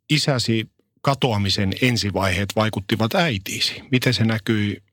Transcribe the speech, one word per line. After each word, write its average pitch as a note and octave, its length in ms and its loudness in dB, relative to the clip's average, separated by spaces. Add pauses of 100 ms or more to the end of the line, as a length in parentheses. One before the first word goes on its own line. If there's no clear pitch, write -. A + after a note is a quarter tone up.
(100)
isäsi A#2+ 600 0 (320)
katoamisen G#2 680 0 (100)
ensivaiheet G2 760 0
vaikuttivat G#2+ 580 0
äitiisi? - 760 -2
Miten B2+ 240 2
se A2+ 100 0
näkyi G#2+ 580 -2 (100)